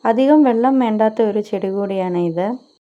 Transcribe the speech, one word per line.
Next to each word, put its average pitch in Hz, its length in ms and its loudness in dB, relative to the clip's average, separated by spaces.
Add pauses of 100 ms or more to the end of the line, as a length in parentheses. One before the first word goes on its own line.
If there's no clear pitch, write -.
അധികം 262 440 4
വെള്ളം 240 360 2
വേണ്ടാത്ത 220 360 0 (100)
ഒരു 208 200 -2
ചെടി 190 260 -4
കൂടിയാണ് 190 540 -4
ഇത്. 175 180 -4 (380)